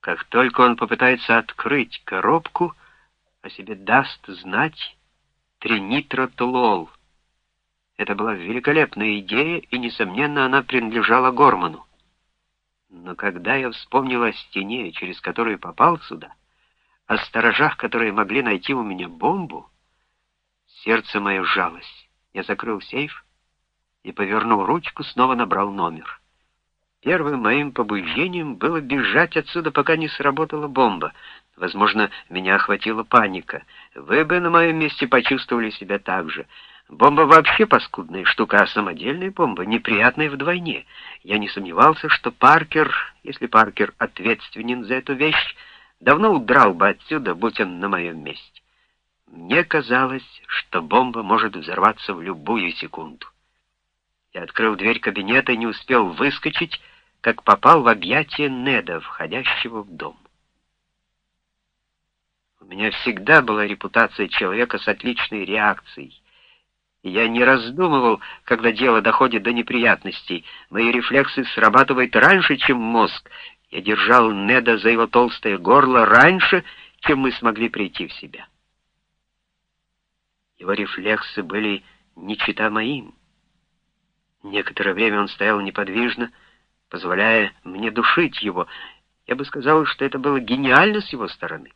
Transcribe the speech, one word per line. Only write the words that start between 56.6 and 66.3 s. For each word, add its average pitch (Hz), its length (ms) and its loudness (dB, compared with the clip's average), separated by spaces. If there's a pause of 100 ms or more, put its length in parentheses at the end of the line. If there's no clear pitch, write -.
как - 220 -2
попал 139 380 8
в 117 60 4
объятия 135 600 0
Неда, 120 500 -2
входящего 110 840 -6
в 101 80 -14
дом. 78 260 -12 (2500)
У - 60 -20
меня 101 260 -4
всегда 120 500 2
была 107 240 0
репутация 104 600 -2
человека 107 500 -2
с - 100 -6
отличной 110 560 -4
реакцией. 101 800 -4 (800)